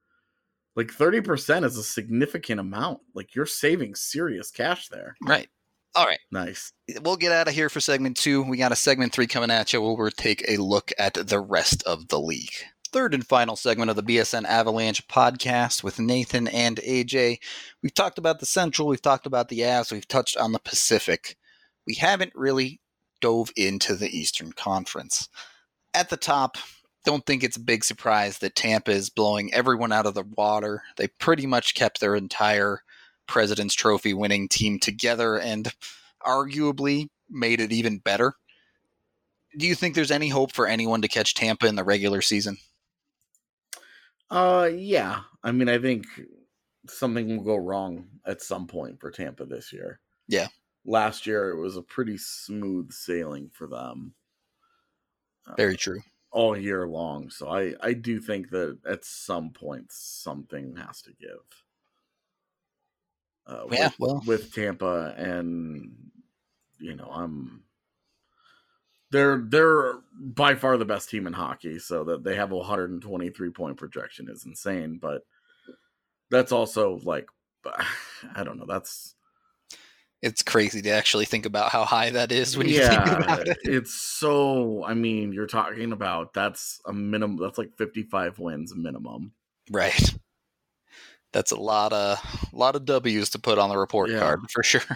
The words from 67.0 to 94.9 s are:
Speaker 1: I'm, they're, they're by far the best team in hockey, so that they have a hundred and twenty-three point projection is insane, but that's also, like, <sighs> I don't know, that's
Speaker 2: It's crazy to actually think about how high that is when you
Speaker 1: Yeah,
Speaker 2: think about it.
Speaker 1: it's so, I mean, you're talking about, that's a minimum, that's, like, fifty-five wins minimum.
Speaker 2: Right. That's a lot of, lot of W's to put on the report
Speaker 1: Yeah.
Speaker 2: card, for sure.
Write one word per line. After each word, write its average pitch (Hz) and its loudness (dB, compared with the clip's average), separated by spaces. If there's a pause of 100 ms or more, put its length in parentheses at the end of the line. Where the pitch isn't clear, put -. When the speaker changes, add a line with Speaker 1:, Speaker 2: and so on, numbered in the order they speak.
Speaker 1:
I'm, 73 -10 (1500)
they're, 139 4
they're 143 4 (240)
by 139 2
far 131 2
the 113 2
best 101 -4
team 101 -6
in 87 -8
hockey, 82 -8
so 82 -6
that 82 -4
they 95 -2
have 101 -4
a 90 -4
hundred 92 -4
and 87 -8
twenty-three 90 -6
point 80 -8
projection - -14
is - -18
insane, 82 -8
but 73 -6 (1080)
that's 127 2
also, 107 0
like, 82 -4 (200)
<sighs> - -20 (720)
I 101 -8
don't - -10
know, - -14
that's - -10 (1080)
Speaker 2:
It's 117 -2
crazy 107 2
to 104 -2
actually 107 2
think 110 -2
about 104 0
how 113 2
high 117 2
that 120 0
is 127 2
when 139 2
you 151 4
Speaker 1:
Yeah, 117 8
Speaker 2:
think 92 4
about - 0
it. 175 0
Speaker 1:
it's 131 -2
so, 135 0
I 107 -4
mean, 110 0
you're 104 -4
talking 113 -2
about, 90 -4
that's - -4
a 101 -8
minimum, 104 -2
that's, 92 -4
like, 110 -8
fifty-five 104 -4
wins 85 -8
minimum. 67 -10 (400)
Speaker 2:
Right. - 4 (1200)
That's - 0
a - -2
lot 107 2
of, 101 0 (320)
lot 131 2
of 139 -4
W's 120 2
to 110 -8
put 107 2
on 101 4
the 98 0
report 98 2
Speaker 1:
Yeah. 113 0
Speaker 2:
card, 78 4 (120)
for 117 0
sure. - 4 (140)